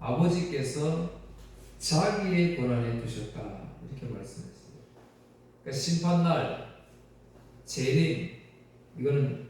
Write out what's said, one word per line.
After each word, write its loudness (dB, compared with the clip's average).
아버지께서 0
자기의 2
권한에 0
두셨다. -8
이렇게 -10
말씀했어요. -12
그러니까 -6
심판날, 2
재림, 2
이거는 2